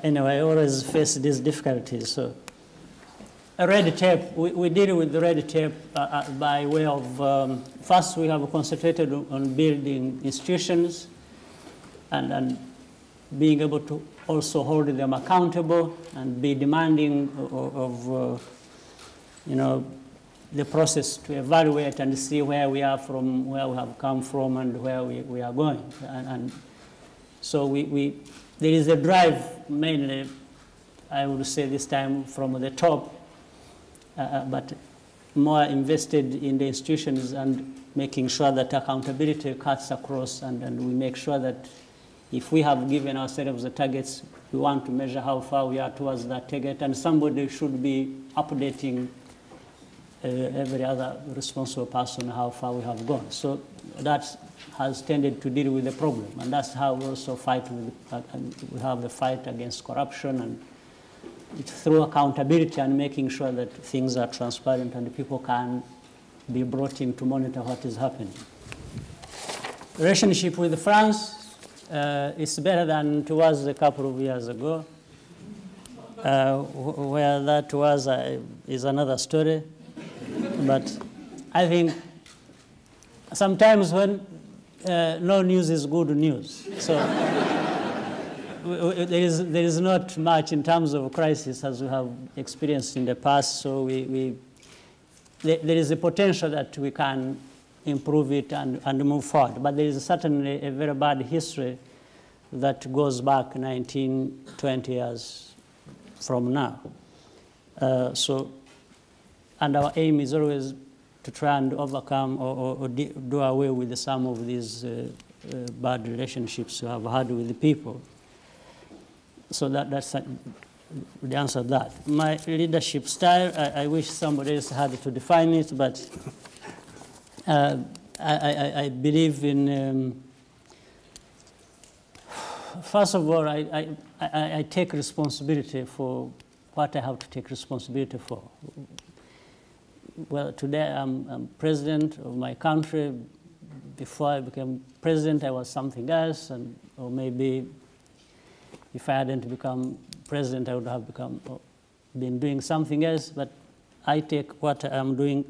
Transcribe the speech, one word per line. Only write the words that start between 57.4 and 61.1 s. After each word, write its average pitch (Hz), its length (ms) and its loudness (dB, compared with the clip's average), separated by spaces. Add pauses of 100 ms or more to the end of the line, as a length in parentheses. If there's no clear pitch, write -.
with, 120 220 -8 (180)
uh, 120 100 -6 (120)
and 131 200 -8 (180)
we 131 100 -10
have 127 200 -2
the 120 80 -6
fight 131 380 -4
against 120 360 -8
corruption 135 580 -4
and 113 200 -8 (960)